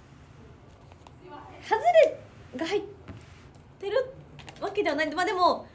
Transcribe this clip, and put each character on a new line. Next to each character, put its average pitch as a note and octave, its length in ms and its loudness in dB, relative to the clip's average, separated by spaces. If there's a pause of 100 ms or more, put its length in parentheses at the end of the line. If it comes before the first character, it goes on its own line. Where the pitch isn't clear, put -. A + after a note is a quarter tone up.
(1600)
ハ - 60 -16
ズ G#4+ 60 2 (300)
レ - 160 2 (380)
が D#4+ 80 -4
入 G4 140 0
っ - 20 -4 (960)
て G4 100 -10
る A#4+ 240 0 (480)
わ G4 100 -4
け G#4 120 0
で E4 80 2
は C#4+ 60 0
な D#4 80 0
い - 20 0
ん D4 40 -4
で、 D4 60 -6
ま F#4 60 0
あ、 - 20 2
で G#4 80 0
も、 F4+ 420 2